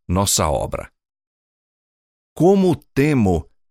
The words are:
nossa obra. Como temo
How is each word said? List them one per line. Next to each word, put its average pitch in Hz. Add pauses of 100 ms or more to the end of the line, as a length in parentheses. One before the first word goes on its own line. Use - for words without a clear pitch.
nossa 95
obra. - (1400)
Como 185 (180)
temo 120 (200)